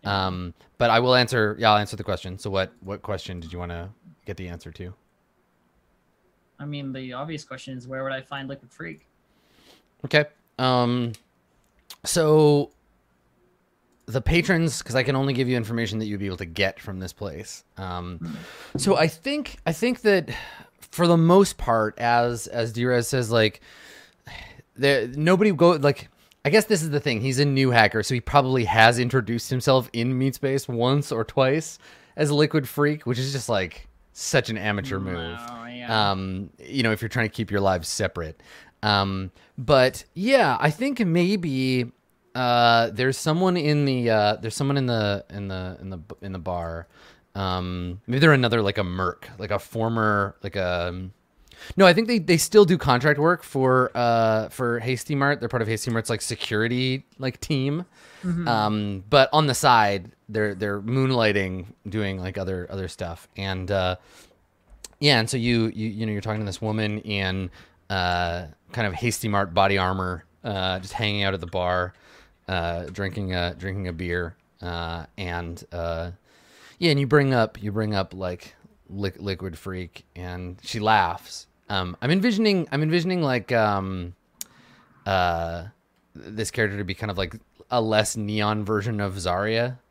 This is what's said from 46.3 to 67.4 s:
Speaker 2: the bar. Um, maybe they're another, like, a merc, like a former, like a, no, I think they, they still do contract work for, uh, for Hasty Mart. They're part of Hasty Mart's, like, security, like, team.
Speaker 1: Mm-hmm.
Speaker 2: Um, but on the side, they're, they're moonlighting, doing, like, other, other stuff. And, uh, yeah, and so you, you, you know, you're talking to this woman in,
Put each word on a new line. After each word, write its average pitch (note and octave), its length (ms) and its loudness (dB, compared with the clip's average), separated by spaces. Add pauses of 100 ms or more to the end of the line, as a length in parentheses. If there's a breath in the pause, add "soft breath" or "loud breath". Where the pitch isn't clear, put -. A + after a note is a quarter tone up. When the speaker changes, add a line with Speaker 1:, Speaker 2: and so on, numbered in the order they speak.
Speaker 2:
the F#2 60 -8
bar. E2+ 480 -6 (480 soft breath)
Um, F2+ 720 -4
maybe B2 140 -2
they're D#3 140 8
another, A#2+ 280 2
like, G2+ 160 0
a G#2 60 -2
merc, F2+ 440 -4 (120)
like G#2 100 -10
a G#2 80 -2
former, A2 840 0
like G2+ 120 -8
a, F2+ 540 -4 (680 loud breath)
no, F#3+ 100 10
I F3 60 10
think G#3+ 140 2
they, A#3 120 2
they E3+ 180 4
still G#3 280 8
do - 120 4
contract C#3 420 2
work E3 220 2
for, B2+ 540 2
uh, A2+ 540 2
for A#2+ 300 -2
Hasty B2+ 360 -4
Mart. C#3 240 2
They're A#2 100 -4
part A#2+ 120 -2
of G#2+ 60 -2
Hasty A2+ 240 -4
Mart's, A2+ 180 -2
like, A2 120 -2
security, B2 840 -2 (140)
like, C3 200 -6
team. D3 460 -2 (380 loud breath)
Speaker 1:
Mm-hmm. F3 240 -4
Speaker 2:
Um, G#2+ 600 0
but C3+ 240 6
on D3+ 140 4
the C3 80 0
side, G#2 560 4 (180)
they're, G#2+ 240 -2
they're G2+ 280 -4
moonlighting, G#2+ 840 0 (200)
doing, G2 320 -4
like, F#2+ 180 -6
other, F#2 320 -6
other F#2+ 200 -6
stuff. - 380 -12 (100)
And, F#2+ 340 -4
uh, F#2 240 0 (1040 soft breath)
yeah, C#3+ 200 4
and A2+ 100 -2
so C3+ 80 -4
you, A#2 360 2
you, A2 140 -6
you A2 180 -6
know, G#2+ 60 -4
you're G2+ 100 -4
talking G#2+ 200 -4
to G#2+ 40 -4
this F#2+ 160 -8
woman G#2+ 380 -2
in, F#2+ 500 -4 (400 loud breath)